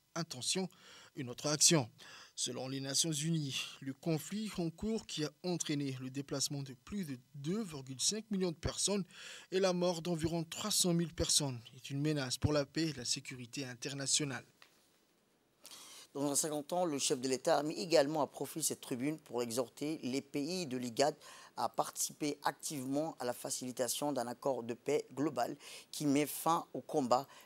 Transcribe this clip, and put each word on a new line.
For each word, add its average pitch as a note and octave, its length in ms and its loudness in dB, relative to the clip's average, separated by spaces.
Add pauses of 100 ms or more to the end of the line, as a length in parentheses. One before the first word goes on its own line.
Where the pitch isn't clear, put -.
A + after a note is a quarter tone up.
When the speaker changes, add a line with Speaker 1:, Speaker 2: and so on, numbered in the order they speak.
(160)
Speaker 1:
attention E3 540 -2 (460)
et D3 80 -6
notre B2 240 -4
action. D3 420 6 (460)
Selon B2 320 -4
les C3+ 120 -4
Nations C3+ 320 2
Unies, D3+ 480 0 (200)
le C3+ 140 -8
conflit F3+ 640 -4
en E3+ 120 0
cours G#3+ 380 -4
qui D3+ 180 -4
a D3 60 -6 (120)
entraîné D3 560 -2
le C3 120 -6
déplacement C#3 500 -4
de C3+ 120 -10
plus G3+ 320 -8
de C3+ 120 -8 (160)
deux D#3+ 300 -4
virgule C3+ 360 -10
cinq A3 300 0
millions F#3 220 2
de D3+ 60 -6
personnes F#3+ 460 0 (480)
et F#3+ 80 2
la F#3 140 6
mort F3 280 2
d'environ E3 420 0
trois - 260 -6
cent F#3 240 4
mille E3+ 200 2
personnes C#3 460 2 (160)
est - 140 -14
une C#3 120 0
menace C#3+ 360 0
pour D3+ 160 4
la D3 120 6
paix D#3 240 -2
et D3 40 -4
la B2 120 -8
sécurité B2+ 600 -4
internationale. C3+ 800 -2 (1700)
Speaker 2:
Dans C#3+ 160 0
un C#3 60 0
second D3+ 260 0
temps, F3+ 240 0
le D3 140 0
chef C3+ 200 2
de B2+ 80 -2
l'État D3 320 4
a D3 40 0
mis D#3+ 120 -2
également D#3 460 6
à B2+ 60 4
profit - 340 -6
cette C3 200 -2
tribune C#3+ 360 -2
pour A#2+ 240 -4
exhorter B2 600 -2
les C3 180 0
pays D#3 460 -4
de B2+ 100 -4
l'igad B2+ 380 2 (420)
à A#2 120 0
participer - 760 -2
activement C#3+ 760 -2
à B2+ 60 -4
la B2 80 0
facilitation C3 800 -2
d'un A#2+ 140 0
accord B2 340 -2
de A#2 140 -6
paix D3 380 0
global C3 440 0 (340)
qui - 140 -4
met C#3+ 220 6
fin - 460 2
au C3 80 -4
combat, B2+ 460 2 (180)